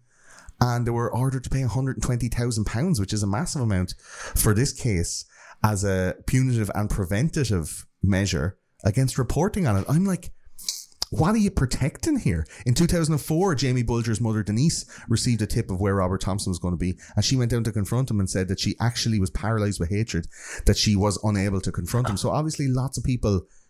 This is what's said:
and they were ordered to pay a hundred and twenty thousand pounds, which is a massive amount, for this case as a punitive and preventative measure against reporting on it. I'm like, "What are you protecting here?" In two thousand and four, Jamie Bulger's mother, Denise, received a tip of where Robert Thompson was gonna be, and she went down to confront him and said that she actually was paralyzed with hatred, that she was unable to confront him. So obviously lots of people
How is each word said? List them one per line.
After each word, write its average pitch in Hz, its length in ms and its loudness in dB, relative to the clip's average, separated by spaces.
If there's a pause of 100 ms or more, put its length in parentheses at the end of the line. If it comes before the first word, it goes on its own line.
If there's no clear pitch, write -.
(600)
and 120 240 0
they 117 60 0
were 117 240 -2
ordered 127 300 -2
to - 60 -4
pay 135 120 0
a 127 60 0
hundred 131 280 -2
and - 60 -6
twenty 120 260 0
thousand 113 360 0
pounds, 143 340 0
which 98 140 -2
is 107 100 0
a 104 40 0
massive 127 360 -2
amount, 95 320 0 (400)
for - 180 4
this 120 200 2
case - 540 -2 (360)
as 104 220 0
a 92 320 0 (100)
punitive 127 480 2
and 104 160 0
preventative 101 960 -2 (160)
measure 95 560 2 (260)
against 127 340 2
reporting 165 480 0
on 104 100 2
it. 95 120 0
I'm 165 160 4
like, 190 260 -4 (800)
"What 160 240 2
are 233 40 2
you 202 120 4
protecting - 680 0
here?" 80 260 0 (180)
In 123 100 2
two 170 120 4
thousand 160 280 2
and 143 60 0
four, 165 360 0
Jamie 127 260 2
Bulger's 117 380 0
mother, 110 240 0
Denise, 120 400 0 (240)
received 117 340 2
a 104 40 -2
tip - 220 -2
of 95 120 -2
where 98 160 2
Robert 92 240 0
Thompson 98 300 -2
was 87 100 -4
gonna 87 160 -2
be, 90 200 -2 (200)
and 104 80 2
she - 120 0
went 120 140 2
down 117 140 0
to 113 80 -2
confront 117 380 -2
him 107 100 0
and 95 100 0
said 95 160 0
that 95 140 -4
she - 200 -2
actually 113 380 0
was 92 120 2
paralyzed 104 500 0
with 82 100 -2
hatred, 101 360 -2 (400)
that 127 100 6
she 107 180 2
was 98 300 2
unable 98 360 2
to 90 120 -2
confront 120 360 -2
him. 101 80 -2
So 101 140 -2
obviously 151 380 -2
lots 131 280 0
of 120 80 -8
people 113 420 2 (240)